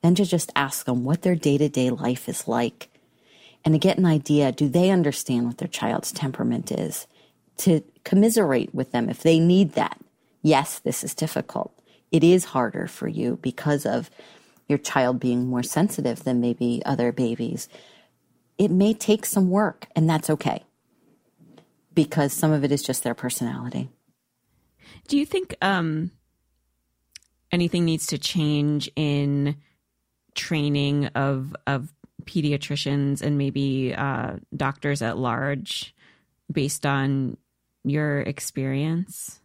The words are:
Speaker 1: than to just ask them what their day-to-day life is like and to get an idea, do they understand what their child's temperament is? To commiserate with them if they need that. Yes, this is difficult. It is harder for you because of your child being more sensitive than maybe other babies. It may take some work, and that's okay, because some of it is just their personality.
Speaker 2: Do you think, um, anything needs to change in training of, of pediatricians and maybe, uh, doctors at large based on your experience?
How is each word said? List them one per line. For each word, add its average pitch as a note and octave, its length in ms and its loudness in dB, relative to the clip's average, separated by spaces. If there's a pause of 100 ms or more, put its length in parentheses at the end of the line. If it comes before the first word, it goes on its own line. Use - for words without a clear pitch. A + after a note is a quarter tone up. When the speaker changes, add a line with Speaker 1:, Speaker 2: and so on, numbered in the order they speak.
Speaker 1:
than E3+ 140 6
to G3 100 2
just E3+ 300 -2
ask C3+ 300 0
them B2 180 0
what D3+ 180 0
their F3+ 140 2
day-to-day C#3+ 560 2
life B2 360 -4
is - 200 -8
like A#2 420 -2 (720)
and D#3 100 4
to D#3 60 4
get F#3+ 180 4
an F#3+ 80 4
idea, D3 460 4
do D3 160 0
they F3 220 4
understand C#3 580 0
what A#2+ 100 -6
their - 100 -6
child's - 440 -4
temperament B2+ 600 -4
is? - 360 -6 (520)
To D#3+ 220 4 (220)
commiserate G3 720 2
with B2+ 160 -4
them A#2+ 180 -2
if - 140 -8
they D#3+ 160 6
need F3 340 6
that. - 260 -2 (420)
Yes, D3+ 380 2
this - 240 -6
is - 100 -8
difficult. - 600 -6 (380)
It D#3+ 120 4
is F3 220 6
harder - 420 -2
for - 200 -8
you - 340 -4
because C#3+ 440 -2
of A#2+ 240 -2 (580)
your C#3+ 100 0
child B2+ 420 0
being B2 280 0
more B2 160 -2
sensitive C#3+ 600 -2
than B2 180 0
maybe A#2+ 440 0
other B2 260 0
babies. A#2 580 -4 (880)
It G3+ 140 4
may G3 220 4
take G#3+ 320 0
some F#3 240 2
work, G3 460 0
and D#3+ 140 4
that's D#3+ 200 0
okay, - 340 -2 (1300)
because D3 400 2
some D#3 180 2
of D3 120 2
it C#3 80 2
is C#3+ 120 0
just - 200 -4
their A#2 120 -2
personality. B2+ 720 -6 (1160)
Speaker 2:
Do C#4+ 100 0
you C#4+ 80 2
think, F#4 360 -4
um, E3+ 500 -2 (1400)
anything F3 340 2
needs D#3+ 220 0
to D3 100 -4
change D3 760 0
in C#3+ 640 0 (800)
training C#3+ 720 0
of, C3+ 480 -2 (120)
of C#3 260 -4 (320)
pediatricians C#3+ 960 -2
and D3 160 0
maybe, C#3 560 -2
uh, C3 440 -4 (180)
doctors C#3+ 460 -4
at A2+ 160 -4
large B2+ 800 -4 (560)
based C#3+ 340 -2
on C#3 520 0 (460)
your C#3+ 380 0
experience? C#3 1200 -6